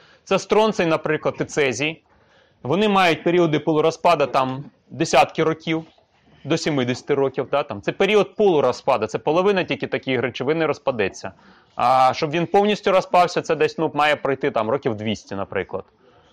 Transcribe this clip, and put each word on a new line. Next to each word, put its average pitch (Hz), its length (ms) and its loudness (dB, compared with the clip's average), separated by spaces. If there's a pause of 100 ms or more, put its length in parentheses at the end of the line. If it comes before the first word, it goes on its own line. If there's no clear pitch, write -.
(240)
Це 190 140 0
стронций, 202 480 0
наприклад, 156 540 -2
і 151 40 -4
цезій. 143 580 -2 (600)
Вони 180 260 0
мають 185 360 2
періоди 170 340 2
полурозпада 156 680 0
там 131 380 -4 (260)
десятки 156 540 2
років, 160 400 -2 (600)
до 147 120 0
сімдесяти 139 580 -2
років, 135 360 -2
да, 143 120 0
там. 101 200 -10
Це 165 100 -6
період 196 420 2
полурозпаду, 180 720 2
це - 120 -6
половина 180 460 0
тільки 139 220 -6
такої 131 340 -4
речовини 135 460 -2
розпадеться. 127 680 -4 (440)
А 127 380 4
щоб 156 160 -4
він 165 160 -2
повністю 202 460 0
розпався, 175 500 2
це 165 140 -2
десь, 151 220 0
ну, 160 160 -2
має 147 220 2
пройти 139 340 -2
там 110 200 -2
років 110 240 -2
двісті, 104 400 -6
наприклад. 95 500 -6 (480)